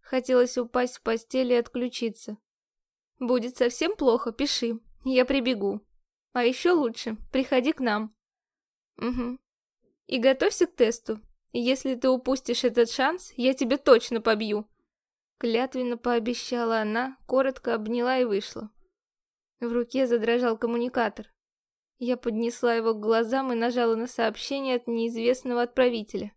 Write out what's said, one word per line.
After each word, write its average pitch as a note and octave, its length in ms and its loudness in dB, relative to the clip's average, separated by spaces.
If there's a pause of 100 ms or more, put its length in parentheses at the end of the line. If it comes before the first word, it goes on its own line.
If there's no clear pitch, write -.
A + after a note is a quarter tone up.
Хотелось B3+ 580 2
упасть B3 380 -2
в - 60 -20
постель A#3+ 500 0
и A#3+ 40 6
отключиться. A#3 800 -4 (800)
«Будет B3 380 -2
совсем D4+ 400 0
плохо, A#3+ 360 2
пиши, A#3 480 -4 (240)
я B3+ 200 4
прибегу. A#3 560 0 (520)
А B3 120 -2
еще B3+ 300 2
лучше, A3+ 420 -2 (140)
приходи C4 420 2
к - 80 -4
нам». A3 340 -2 (840)
«Угу. B3 420 -4 (680)
И C4 120 -2
готовься C4+ 480 2
к - 80 -12
тесту. A3 460 0 (320)
Если B3+ 420 0
ты B3+ 140 0
упустишь B3+ 560 0
этот A#3 260 2
шанс, D#4 460 -2
я B3+ 160 2
тебя C4 240 0
точно A#3 460 4
побью», G#3+ 440 0 (720)
клятвенно A#3+ 600 -2
пообещала A#3 800 -2
она, A#3 460 -4
коротко C4 480 0
обняла A#3+ 440 -2
и B3+ 60 2
вышла. G#3+ 460 -4 (880)
В A#3+ 100 -6
руке A#3+ 360 0
задрожал A#3 500 2
коммуникатор. A#3 760 -4 (720)
Я B3 120 0
поднесла A#3 580 -2
его A3+ 200 0
к G#3 60 -8
глазам A#3 520 0
и - 20 0
нажала A#3 400 0
на A#3 140 -4
сообщение B3+ 680 -2
от A#3+ 140 -4
неизвестного A#3 720 0
отправителя. A#3 760 0